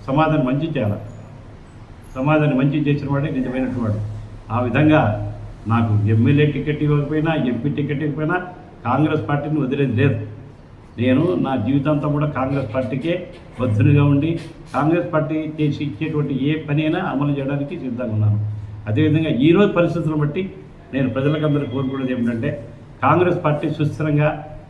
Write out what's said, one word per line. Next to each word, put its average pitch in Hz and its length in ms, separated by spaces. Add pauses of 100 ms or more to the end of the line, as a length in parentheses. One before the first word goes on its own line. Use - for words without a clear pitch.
సమాజాన్ని 147 400
మంచి 147 200
చేయాలి. 104 300 (1160)
సమాజాన్ని 143 460
మంచి 147 160 (100)
చేసిన 139 240
వాడే 139 240
నిజమైనటువంటి 123 480
వాడు. 101 160 (520)
ఆ 120 140
విధంగా 147 360 (680)
నాకు 113 260 (200)
ఎమ్మెల్యే 143 320
టికెట్ 143 380
ఇవ్వకపోయినా, 151 480 (200)
ఎంపీ 117 180
టికెట్ 143 340
ఇవ్వకపోయినా 151 340 (480)
కాంగ్రెస్ 139 440
పార్టీని 147 360
వదిలేది 131 300
లేదు. 135 220 (840)
నేను 127 220 (220)
నా 131 100
జీవితాంతం 143 640
కూడా 147 100 (120)
కాంగ్రెస్ 135 340
పార్టీకే 131 400 (460)
బద్ధునిగా 127 440 (100)
ఉండి 151 180 (420)
కాంగ్రెస్ 151 400
పార్టీ 151 240 (240)
చేసి 143 220
ఇచ్చేటువంటి 147 500 (160)
ఏ - 20 (160)
పని 147 180
అయినా 165 140 (140)
అమలు 143 240
చేయడానికి 139 460
సిద్ధంగా 117 340
ఉన్నాను. 104 220 (480)
అదేవిధంగా 151 460 (140)
ఈరోజు 196 320
పరిస్థితులను 156 440
బట్టి 185 200 (500)
నేను 131 220
ప్రజలకందరూ 147 580
కోరుకునేది 131 440
ఏమిటంటే 117 340 (540)
కాంగ్రెస్ 170 400
పార్టీ 151 240 (100)
సుస్థిరంగా 151 500 (400)